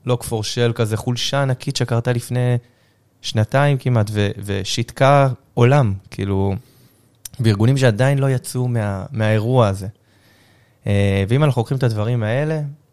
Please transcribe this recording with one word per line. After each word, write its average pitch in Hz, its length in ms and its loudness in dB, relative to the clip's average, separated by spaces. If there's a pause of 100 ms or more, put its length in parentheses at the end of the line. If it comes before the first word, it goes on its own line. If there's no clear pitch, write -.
log 120 160 0
four 110 200 -6
shell 120 320 -2
כזה, 110 220 -2
חולשה 123 460 -2
ענקית 131 340 -4
שקרתה 120 360 0
לפני 123 440 0 (640)
שנתיים 135 560 2
כמעט, 117 340 0
ו-, 104 160 0 (160)
ושיתקה 120 840 2 (260)
עולם, 123 400 4 (160)
כאילו, 98 440 -2 (840)
וארגונים 113 380 2
שעדיין 131 400 2
לא 135 120 0
יצאו 127 380 -4
מה-, 104 440 -4
מהאירוע 110 560 2
הזה. 95 180 -4 (1000)
אה, 98 420 2
ואם 135 160 2
אנחנו 123 160 0
לוקחים 131 160 -2
את 123 60 -2
הדברים 113 400 -2
האלה, 147 380 -2 (320)